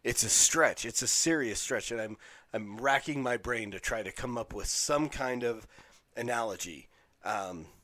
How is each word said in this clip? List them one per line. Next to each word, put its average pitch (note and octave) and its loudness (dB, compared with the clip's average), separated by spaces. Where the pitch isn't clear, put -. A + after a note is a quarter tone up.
it's A#2+ 2
a G#2+ -2
stretch. C3+ 6
It's A#2 -2
a B2 -2
serious C3+ 2
stretch, A#2 -2
and A#2 -4
I'm, G#2+ -6
I'm G#2+ -6
racking C#3 2
my B2 0
brain A2 -4
to F#2+ -8
try A2 -4
to F#2+ -6
come B2 -6
up A2+ -6
with G2+ -6
some D3 2
kind B2+ -2
of A2+ -2
analogy, A2+ -4
um, F#2 -4